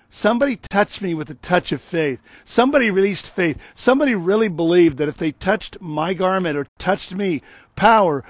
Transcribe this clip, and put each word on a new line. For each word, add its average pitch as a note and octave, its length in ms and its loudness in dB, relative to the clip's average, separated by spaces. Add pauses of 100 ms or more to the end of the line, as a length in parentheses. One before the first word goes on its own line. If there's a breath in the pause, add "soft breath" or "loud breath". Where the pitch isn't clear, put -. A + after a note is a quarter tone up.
(120 soft breath)
Somebody A#3+ 460 0
touched - 440 -2
me F3+ 140 -4
with D3+ 160 -8
a C#3+ 40 -14
touch - 360 -2
of C3+ 100 -4
faith. D3+ 380 -4 (260 soft breath)
Somebody B3+ 460 2
released F#3+ 340 0
faith. E3+ 320 -4 (160 loud breath)
Somebody C4+ 400 2
really G3+ 340 0
believed E3+ 500 2
that D3 120 -2
if D3+ 80 -8
they E3 140 -4
touched - 500 -4
my D#3+ 320 -4
garment F#3 420 -2
or C#3+ 120 -6 (100)
touched - 380 -4
me, F#3 260 -2 (340 loud breath)
power, F#3+ 540 4